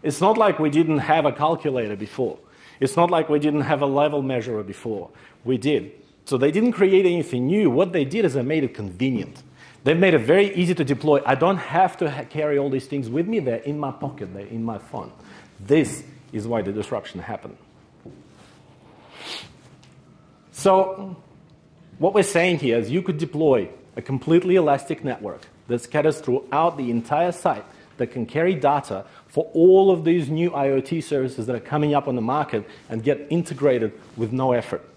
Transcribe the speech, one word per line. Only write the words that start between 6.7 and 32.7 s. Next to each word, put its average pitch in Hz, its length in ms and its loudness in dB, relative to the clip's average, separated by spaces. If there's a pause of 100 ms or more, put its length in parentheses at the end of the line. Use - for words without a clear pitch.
create 190 340 4
anything 147 400 0
new. 185 240 4
What 175 220 2
they 165 120 0
did 196 200 -2
is 139 100 0
they 135 80 0
made 151 200 -2
it 127 120 -4
convenient. 107 680 -4 (420)
They've 156 120 4
made 175 180 6
it 147 40 6
very 185 360 4
easy 175 200 0
to 160 100 0
deploy. 143 400 2
I 123 100 2
don't 170 240 2
have 175 400 0
to 160 120 -2
ha-, 135 140 -10
carry 151 340 -2
all 139 120 -2
these 135 160 -4
things 139 220 -6
with 151 180 -2
me. 220 120 -2
They're 127 180 -2
in 143 220 -6
my 139 140 -6
pocket. 110 420 -10
They're 101 120 -12
in 113 180 -8
my 113 140 -6
phone. - 340 -14 (480)
This 139 440 0 (280)
is 107 140 -8
why 117 160 -2
the 98 100 -6
disruption 104 480 -8
happened. - 360 -14 (3000)
So 190 640 2 (800)
what 185 160 0
we're 208 100 4
saying 170 340 2
here 120 200 2
is 107 120 -4
you 165 100 0
could 175 180 -4
deploy 147 500 2 (280)
a 117 60 -10
completely 170 540 2
elastic 147 480 0
network 104 420 -8 (220)
that 120 120 -2
scatters 151 400 -2
throughout 143 560 0
the 127 140 -4
entire 147 420 -2
site - 320 -2 (340)
that 117 100 -2
can 117 180 -6
carry 170 280 0
data 139 500 0 (240)
for - 260 -2
all 190 360 8
of 170 140 0
these 165 240 2
new 165 240 0
I 139 180 0
O 135 100 2
T 160 200 -4
services 131 460 -4
that 120 100 -4
are 110 40 -6
coming 147 340 0
up 143 140 0
on 127 80 -2
the 117 60 -2
market 123 460 -2 (220)